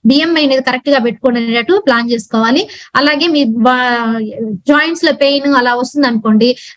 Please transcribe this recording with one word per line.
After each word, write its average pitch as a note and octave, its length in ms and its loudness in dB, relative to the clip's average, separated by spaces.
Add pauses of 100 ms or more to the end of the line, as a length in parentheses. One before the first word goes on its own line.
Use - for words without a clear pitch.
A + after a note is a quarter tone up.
బిఎంఐ D4+ 400 2
అనేది C4 160 0
కరెక్ట్ B3+ 260 -2
గా C#4 100 4
పెట్టుకునేటట్టు A#3 880 -2
ప్లాన్ A#3 260 0
చేసుకోవాలి. A#3 460 0 (380)
అలాగే D4 300 0
మీ D4 180 2
బా-, A#3 760 0 (480)
జాయింట్స్ D#4 360 2
లో D#4 80 2
పెయిన్ C#4 420 0
అలా B3 200 2
వస్తుంది C4 320 -2
అనుకోండి, A3+ 500 2 (200)